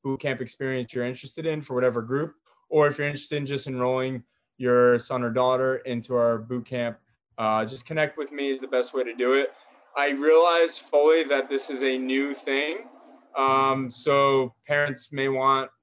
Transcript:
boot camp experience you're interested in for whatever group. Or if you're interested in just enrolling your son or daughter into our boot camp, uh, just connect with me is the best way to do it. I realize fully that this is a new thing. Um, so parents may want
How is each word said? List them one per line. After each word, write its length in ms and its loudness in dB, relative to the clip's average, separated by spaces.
boot 160 -6
camp 220 -6
experience 520 -8
you're 120 -4
interested 400 -10
in 160 -4
for 140 -12
whatever 260 0
group. 340 -4
Or 180 4
if 100 -2
you're 100 -2
interested 300 -8
in 80 -4
just 220 -6
enrolling 560 -2
your 420 4
son 240 -6
or 60 -2
daughter 480 0
into 380 -6
our 240 2
boot 260 -8
camp, 320 -6
uh, 280 0
just 200 -14
connect 320 -2
with 140 -8
me 180 -6
is 120 -4
the 60 -10
best 260 -2
way 100 -2
to 120 -6
do 180 2
it. 180 0
I 140 0
realize 720 4
fully 460 4
that 240 0
this 200 -4
is 140 -4
a 160 0
new 340 -2
thing. 460 -4
Um, 540 2
so 640 2
parents 440 -2
may 180 -2
want 400 0